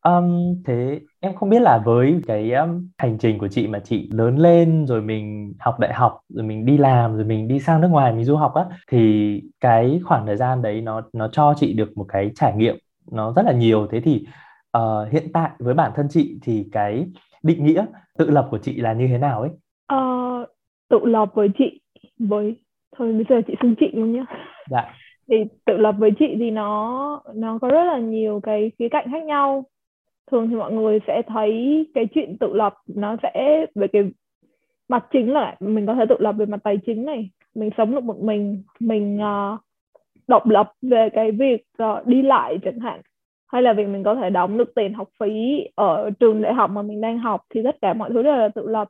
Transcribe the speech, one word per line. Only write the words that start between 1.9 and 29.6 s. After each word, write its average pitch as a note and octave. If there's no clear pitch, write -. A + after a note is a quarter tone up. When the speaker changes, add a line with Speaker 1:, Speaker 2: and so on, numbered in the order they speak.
Speaker 1:
cái, A2
um, E3+
hành A2+
trình A2
của G2+
chị G#2+
mà G#2+
chị -
lớn A#2
lên, E3
rồi A#2
mình G#2+
học A#2
đại -
học, -
rồi -
mình A2
đi C#3+
làm, B2
rồi A2
mình A2
đi C3+
sang D#3+
nước F3
ngoài, C#3
mình A2+
du C#3+
học D3+
á, E3+
thì G#2+
cái B2
khoảng A#2+
thời G#2
gian B2+
đấy A2
nó, A2+
nó A2+
cho D3
chị C3+
được A2
một G2
cái G2+
trải A#2
nghiệm A2+
nó A2
rất F#3+
là E3
nhiều. A2+
Thế A2+
thì, B2
ờ, A2
hiện D3+
tại D#3+
với B2
bản A#2
thân D3
chị D3
thì G#2+
cái G#2+
định D#3
nghĩa E3
tự D#3
lập C3+
của A2+
chị -
là A#2
như A#2+
thế B2
nào B2+
ấy? C3+
Speaker 2:
Ờ, C4+
tự A#3
lập A3
với G#3
chị, -
với, G#3
thôi A#3
bây A3
giờ A#3+
chị -
xưng A#3+
chị -
luôn A3+
nhá. B3+
Speaker 1:
Dạ. B2
Speaker 2:
Thì A3
tự G3+
lập G#3+
với G#3+
chị D#4
thì A#3
nó, A3
nó A3+
có B3+
rất D#4
là E4
nhiều A3
cái G#3+
khía A#3
cạnh D4
khác D#4+
nhau. C#4